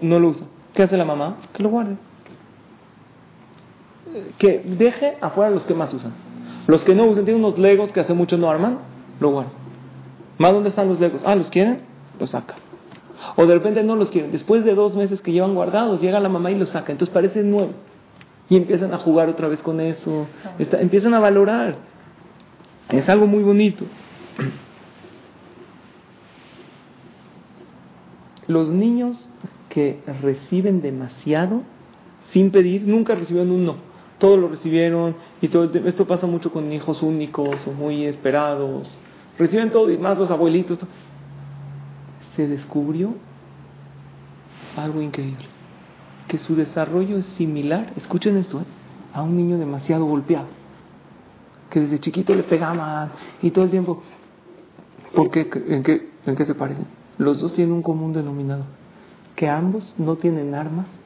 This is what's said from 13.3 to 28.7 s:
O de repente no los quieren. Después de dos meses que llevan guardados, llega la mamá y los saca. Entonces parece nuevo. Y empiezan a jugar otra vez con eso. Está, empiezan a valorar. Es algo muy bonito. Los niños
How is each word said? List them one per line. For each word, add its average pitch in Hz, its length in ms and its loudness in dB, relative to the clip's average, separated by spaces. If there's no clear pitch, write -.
O 170 100 8
de 170 80 8
repente 208 300 2
no 220 120 2
los 208 140 2
quieren. - 220 -2
Después 214 320 2
de 214 120 4
dos 202 200 2
meses 196 260 -2
que 175 100 -4
llevan 185 240 2
guardados, 185 460 0
llega 185 180 2
la 196 100 0
mamá 175 220 -2
y 202 60 -2
los 190 120 -2
saca. 156 220 -6
Entonces 147 220 -4
parece 196 300 2
nuevo. 202 280 0
Y 185 60 6
empiezan 180 380 2
a 175 40 -4
jugar 160 320 2
otra 160 180 -4
vez 151 140 -4
con 160 180 -4
eso. 160 480 -4
Está, 156 220 0
empiezan 196 320 4
a 233 60 4
valorar. 202 560 4
Es 139 200 2
algo 208 180 6
muy 208 160 4
bonito. 202 420 2
Los 160 220 2
niños 240 600 -2